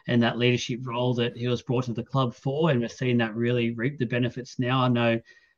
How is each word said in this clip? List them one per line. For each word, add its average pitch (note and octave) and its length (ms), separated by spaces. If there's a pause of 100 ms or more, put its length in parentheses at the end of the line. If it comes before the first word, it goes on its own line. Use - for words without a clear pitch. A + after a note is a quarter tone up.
and A#2+ 160
that A#2 140
leadership B2 460
role B2 320
that A#2+ 200
he A#2 140
was B2 120
brought B2+ 240
to A#2 80
the A2+ 80
club B2+ 320
for, D3 380
and B2+ 80
we're A#2 80
seeing B2 300
that A2 180
really A#2 360
reap B2+ 280
the B2+ 60
benefits A#2+ 520
now. B2+ 240
I B2+ 60
know A#2 320 (380)